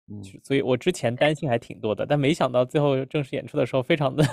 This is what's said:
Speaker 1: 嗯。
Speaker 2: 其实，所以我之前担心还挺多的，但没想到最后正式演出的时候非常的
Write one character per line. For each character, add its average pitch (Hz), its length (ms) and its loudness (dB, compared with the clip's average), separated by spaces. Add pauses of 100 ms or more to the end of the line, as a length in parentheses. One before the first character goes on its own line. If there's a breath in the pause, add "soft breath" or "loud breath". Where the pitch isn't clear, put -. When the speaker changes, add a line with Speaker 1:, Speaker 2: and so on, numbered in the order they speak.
Speaker 1:
嗯。 104 140 -14
Speaker 2:
其 98 100 -16
实， - 120 -20
所 139 120 -2
以 135 60 2
我 123 160 2
之 180 140 0
前 117 240 -2
担 151 200 2
心 151 140 -4
还 117 80 2
挺 - 220 -10
多 107 160 -2
的， - 100 -4
但 147 120 0
没 143 140 2
想 135 180 0
到 123 140 2
最 147 160 -2
后 139 260 2
正 147 180 -2
式 139 120 -8
演 - 120 -6
出 147 100 -8
的 135 80 2
时 131 100 -4
候 131 60 2
非 165 160 2
常 135 180 0
的 147 180 4